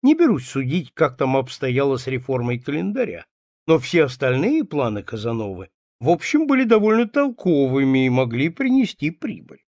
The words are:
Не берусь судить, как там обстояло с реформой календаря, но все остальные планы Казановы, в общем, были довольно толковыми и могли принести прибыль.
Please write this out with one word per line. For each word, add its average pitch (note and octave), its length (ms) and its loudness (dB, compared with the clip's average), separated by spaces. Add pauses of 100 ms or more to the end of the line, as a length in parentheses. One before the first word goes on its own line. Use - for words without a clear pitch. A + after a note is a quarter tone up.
Не D4+ 140 6
берусь A#3 320 2
судить, C3+ 460 -4
как C#3 220 0
там C3+ 200 0
обстояло C3 600 -2
с B2+ 120 -8
реформой B2 500 -4
календаря, E3+ 680 -6 (440)
но D#3+ 100 6
все E3+ 260 2
остальные C#3+ 600 0
планы A#2 400 -4
Казановы, G#2+ 640 -8 (320)
в B2 100 -2
общем, D4+ 380 0
были C4 160 2
довольно A3 440 4
толковыми C#3 1000 2
и B2+ 40 2
могли B2+ 380 0
принести B3 600 0
прибыль. - 580 -14